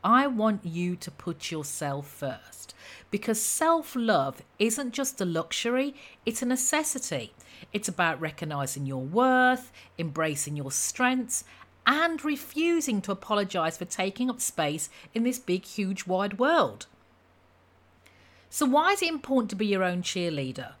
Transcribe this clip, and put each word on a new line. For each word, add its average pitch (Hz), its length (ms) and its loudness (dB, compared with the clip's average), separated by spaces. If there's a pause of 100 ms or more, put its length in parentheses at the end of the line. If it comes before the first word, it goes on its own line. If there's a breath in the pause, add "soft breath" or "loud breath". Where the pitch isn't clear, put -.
I 247 220 6
want 214 400 2
you 175 300 -2
to 170 160 -12
put - 400 -8
yourself 143 560 -4
first, - 680 -8 (380 loud breath)
because 220 280 0
self-love 233 1000 2 (160)
isn't 233 320 2
just 269 300 -4
a 196 40 2
luxury, 233 720 0 (320 loud breath)
it's 226 160 -2
a - 20 -2
necessity. 254 920 -2 (380 loud breath)
It's - 140 -2
about 165 340 0
recognizing 147 640 -4
your 135 160 -2
worth, 254 720 4 (300 loud breath)
embracing 151 560 -2
your 139 160 -6
strengths, 254 720 0 (420 loud breath)
and 311 380 2
refusing 302 800 0
to 202 100 -4
apologize 190 640 0
for 180 80 -8
taking 196 440 -2
up 247 120 -4
space 156 500 -2 (240 loud breath)
in 226 80 0
this 247 160 0
big, 185 260 -2
huge, 196 400 -4
wide 196 320 0
world. 247 500 2 (1600 soft breath)
So - 160 0
why 311 280 6
is 392 80 -2
it 339 60 0
important 262 420 0
to 202 60 -6
be 214 100 0
your 196 180 2
own 180 180 0
cheerleader? 156 760 -4